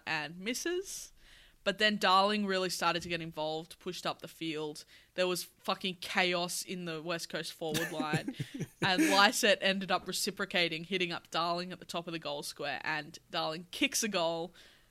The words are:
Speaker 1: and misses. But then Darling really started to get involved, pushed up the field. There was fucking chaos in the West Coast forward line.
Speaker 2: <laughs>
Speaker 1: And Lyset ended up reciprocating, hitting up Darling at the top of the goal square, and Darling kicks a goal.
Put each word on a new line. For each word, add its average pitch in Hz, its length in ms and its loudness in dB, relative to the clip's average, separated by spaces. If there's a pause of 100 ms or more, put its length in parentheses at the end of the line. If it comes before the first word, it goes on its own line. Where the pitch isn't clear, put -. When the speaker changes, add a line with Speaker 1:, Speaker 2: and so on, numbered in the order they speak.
Speaker 1:
and 156 320 -2
misses. 349 720 -4 (520)
But 202 160 0
then 214 180 4
Darling 202 480 6
really 185 240 0
started 170 340 2
to 175 60 -8
get 170 120 -2
involved, 160 580 -6
pushed - 260 -8
up 156 160 -4
the - 80 -12
field. 156 560 -6 (300)
There 185 120 2
was 180 200 -2 (160)
fucking 185 360 -2
chaos 180 640 0
in 180 220 -6
the 160 160 -6
West 165 260 -4
Coast 160 260 -4
forward 165 380 -2
line. 156 480 -2
Speaker 2:
<laughs> 139 60 -6 (360)
Speaker 1:
And 185 280 4
Lyset 202 500 6
ended 196 320 2
up 180 160 0
reciprocating, 180 800 0
hitting 175 260 0
up - 180 -8
Darling 175 440 0
at - 60 -10
the 175 60 -16
top 170 220 -6
of 170 60 -4
the 165 60 -4
goal 147 240 -6
square, 143 420 -4
and 156 320 -4 (140)
Darling 165 400 -2
kicks - 320 2
a 226 40 2
goal. 170 460 -2 (380)